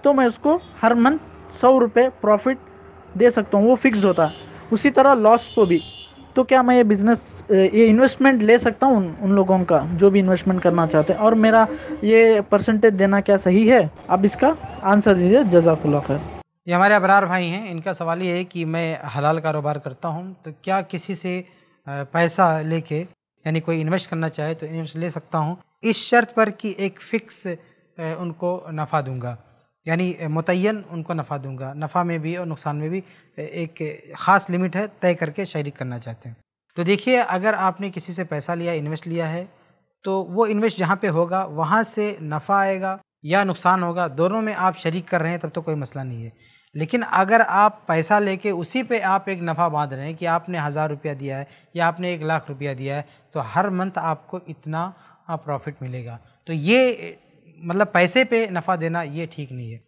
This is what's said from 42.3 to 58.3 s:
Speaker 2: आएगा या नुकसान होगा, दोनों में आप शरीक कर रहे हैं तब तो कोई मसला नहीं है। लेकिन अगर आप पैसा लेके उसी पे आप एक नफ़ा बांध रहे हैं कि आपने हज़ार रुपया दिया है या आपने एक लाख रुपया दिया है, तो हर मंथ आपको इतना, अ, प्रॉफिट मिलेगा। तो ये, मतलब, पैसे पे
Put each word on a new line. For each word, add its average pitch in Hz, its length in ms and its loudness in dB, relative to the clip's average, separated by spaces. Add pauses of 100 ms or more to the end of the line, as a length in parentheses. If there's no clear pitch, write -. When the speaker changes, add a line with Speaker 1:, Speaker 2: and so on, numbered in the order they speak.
Speaker 2:
आएगा 190 400 -2 (260)
या 185 180 2
नुकसान 185 400 0
होगा, 175 260 -4
दोनों 180 320 -2
में 214 140 -6
आप 180 220 -2
शरीक 170 300 -6
कर 175 140 -2
रहे 165 100 -4
हैं 175 80 -6
तब 165 100 -10
तो 165 120 -8
कोई 156 160 -6
मसला 135 260 -12
नहीं 120 200 -12
है। 113 80 -14 (440)
लेकिन 160 260 -4
अगर 202 400 2
आप 208 460 2
पैसा 165 320 0
लेके 202 340 -2
उसी 175 300 -6
पे 233 180 -4
आप 190 280 -2
एक 180 120 -6
नफ़ा 170 280 -2
बांध 147 240 -4
रहे 135 120 -12
हैं 160 100 -10
कि 170 120 -10
आपने 170 320 -4
हज़ार 151 300 -4
रुपया 147 240 -8
दिया 135 240 -10
है 139 100 -12 (280)
या 170 120 0
आपने 175 260 -4
एक 156 100 -10
लाख 160 260 -4
रुपया 139 240 -8
दिया 135 220 -8
है, 147 100 -8 (280)
तो 156 80 -6
हर 170 300 -2
मंथ 185 280 -6
आपको 160 400 -8 (100)
इतना, 156 320 -10 (480)
अ, 165 80 -6
प्रॉफिट 147 440 -10
मिलेगा। 123 380 -14 (280)
तो 165 60 -8
ये, 170 640 0 (420)
मतलब, 180 280 -2
पैसे 180 380 2
पे 226 240 -2